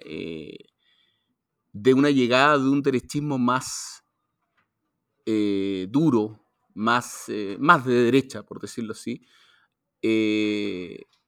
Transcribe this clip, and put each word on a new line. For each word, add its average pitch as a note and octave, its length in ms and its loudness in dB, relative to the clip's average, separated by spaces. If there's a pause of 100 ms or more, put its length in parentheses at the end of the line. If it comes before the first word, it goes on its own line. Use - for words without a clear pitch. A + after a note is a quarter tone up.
eh, E2 540 -10 (1120)
de G#2+ 220 4
una C#3+ 160 4
llegada C3+ 480 4
de C3+ 100 0
un C#3 140 2
derechismo C#3 560 -2
más, - 680 -2 (1200)
eh, G2 640 -2
duro, A2+ 520 2 (340)
más, A#2 540 -2
eh, G#2 320 -6
más C#3+ 260 2
de B2+ 80 2
derecha, A#2+ 480 2
por - 160 -16
decirlo G#2+ 320 -10
así, - 340 -12 (800)
eh, G#2+ 1000 -2 (260)